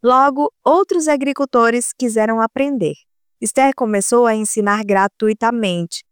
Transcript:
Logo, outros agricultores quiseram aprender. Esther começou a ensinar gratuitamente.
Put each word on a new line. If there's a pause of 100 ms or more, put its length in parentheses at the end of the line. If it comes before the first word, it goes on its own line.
Logo, (140)
outros
agricultores
quiseram
aprender. (460)
Esther
começou
a
ensinar
gratuitamente.